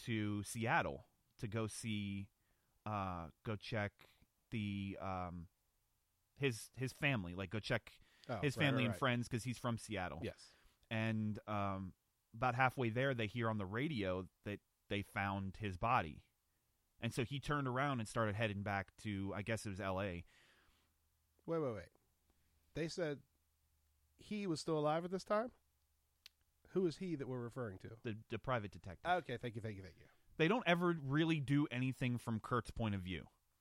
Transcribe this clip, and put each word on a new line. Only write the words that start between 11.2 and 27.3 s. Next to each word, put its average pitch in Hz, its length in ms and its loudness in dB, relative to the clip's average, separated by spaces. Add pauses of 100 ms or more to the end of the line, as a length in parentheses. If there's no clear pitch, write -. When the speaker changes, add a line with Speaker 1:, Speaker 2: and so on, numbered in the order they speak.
Speaker 1:
um, 98 440 0 (420)
about 120 200 2
halfway 127 360 4
there, 131 240 2
they 117 120 0
hear 113 240 0
on 110 80 0
the 101 80 -2
radio 98 600 0 (180)
that 104 160 -4 (280)
they 101 140 0
found 98 540 0
his 98 200 -4
body. 104 460 2 (800)
And 117 120 -2
so 131 120 0
he 139 160 -6
turned 147 280 0
around 131 320 2
and 110 80 -4
started 107 280 2
heading 104 260 0
back 98 400 -2
to, 98 320 -2
I 101 80 -4
guess 110 240 -2
it 107 40 -4
was 95 100 -6
L 95 200 0
A. 90 240 -2 (1200)
Speaker 2:
Wait, 165 120 0
wait, 135 160 0
wait. 90 140 -10 (840)
They 160 140 -2
said 151 320 -2 (1000)
he 208 280 -4
was 156 140 0
still 160 180 2
alive 151 260 2
at 180 60 -6
this 185 140 -4
time? 220 260 2 (1200)
Who 185 160 4
is 156 120 -2
he 185 180 -4
that 131 120 -4
we're 127 120 -4